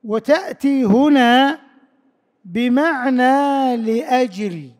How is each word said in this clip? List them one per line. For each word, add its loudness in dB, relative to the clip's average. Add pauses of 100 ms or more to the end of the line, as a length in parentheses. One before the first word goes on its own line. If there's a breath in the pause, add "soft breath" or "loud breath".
وتأتي -2
هنا 4 (840)
بمعنى 0
لأجل -4